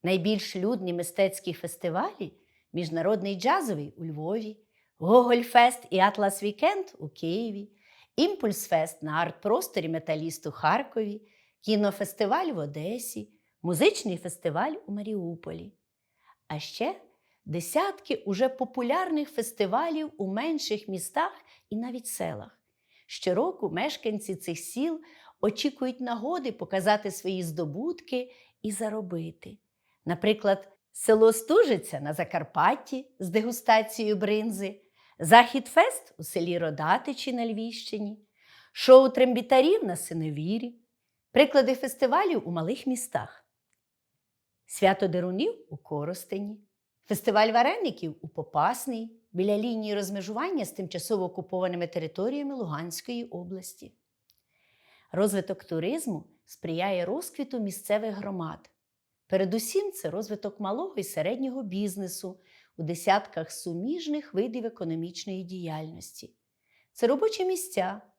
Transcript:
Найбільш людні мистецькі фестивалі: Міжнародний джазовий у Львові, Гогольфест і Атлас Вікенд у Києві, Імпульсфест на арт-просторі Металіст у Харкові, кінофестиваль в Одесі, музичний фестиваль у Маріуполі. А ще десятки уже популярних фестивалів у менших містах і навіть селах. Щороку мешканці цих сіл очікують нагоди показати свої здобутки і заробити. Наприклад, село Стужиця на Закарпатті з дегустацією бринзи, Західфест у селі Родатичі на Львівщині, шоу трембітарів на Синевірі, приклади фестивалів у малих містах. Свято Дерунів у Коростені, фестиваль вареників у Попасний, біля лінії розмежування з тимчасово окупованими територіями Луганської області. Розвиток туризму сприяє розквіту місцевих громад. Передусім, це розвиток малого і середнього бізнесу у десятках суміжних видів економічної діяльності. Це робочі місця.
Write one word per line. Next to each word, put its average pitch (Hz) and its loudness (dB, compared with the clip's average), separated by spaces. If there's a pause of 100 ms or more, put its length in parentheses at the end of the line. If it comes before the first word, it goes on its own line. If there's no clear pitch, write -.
Найбільш 190 0
людні 190 -2
мистецькі 180 -2
фестивалі: 175 -6 (400)
Міжнародний 175 -2
джазовий 233 0
у 170 -12
Львові, 190 -6 (400)
Гогольфест 240 6
і 185 2
Атлас 202 4
Вікенд 349 0 (120)
у 156 -10
Києві, 202 -6 (480)
Імпульсфест 214 0
на 151 -6
арт-просторі 170 -2
Металіст 160 -4
у 147 -6
Харкові, 214 -2 (380)
кінофестиваль 208 0
в 247 -4
Одесі, 175 -8 (340)
музичний 180 2
фестиваль 175 -4 (140)
у 208 -10
Маріуполі. 175 -8 (760)
А 151 -8
ще 262 -6 (440)
десятки 294 -2
уже 202 0
популярних 277 -2
фестивалів 285 -2
у 202 -4
менших 214 -4
містах 269 -4 (380)
і 208 -6
навіть 240 -8
селах. - -8 (460)
Щороку 214 -2
мешканці 208 -6
цих 175 -8
сіл 320 -6 (400)
очікують 254 -4
нагоди 247 -6
показати 196 0
свої 185 -6
здобутки 208 -6 (300)
і 214 -4
заробити. 190 -8 (460)
Наприклад, 196 2 (240)
село 220 8
Стужиця 226 2
на 180 -4
Закарпатті 175 0 (120)
з 185 -6
дегустацією 220 2
бринзи, 202 -2 (380)
Західфест 240 6
у 160 -12
селі 175 -2
Родатичі 170 -2
на 233 -2
Львівщині, 220 -8 (540)
шоу 262 12
трембітарів 262 4
на 180 -2
Синевірі, 165 -4 (580)
приклади 269 6
фестивалів 269 0
у - -6
малих 175 -4
містах. - -6 (1200)
Свято 190 4
Дерунів 185 -2
у 151 -14
Коростені, 185 -8 (440)
фестиваль 214 2
вареників 247 0
у 160 -14
Попасний, 226 -2 (200)
біля 202 2
лінії 214 -2
розмежування 208 -4
з - -10
тимчасово 185 -4
окупованими 180 -4
територіями 247 -4
Луганської 175 -6
області. 180 -14 (1200)
Розвиток 190 -2
туризму 190 -4 (200)
сприяє 175 -4
розквіту 254 -6
місцевих 208 -4
громад. 190 -8 (560)
Передусім, 220 0
це - -6
розвиток 208 -8
малого 240 -4
і 196 -4
середнього 247 -4
бізнесу 190 -6 (380)
у 165 -8
десятках 170 0
суміжних 294 -6
видів 226 -2
економічної 180 -8
діяльності. 165 -12 (580)
Це - 0
робочі 370 2
місця. 208 -2 (160)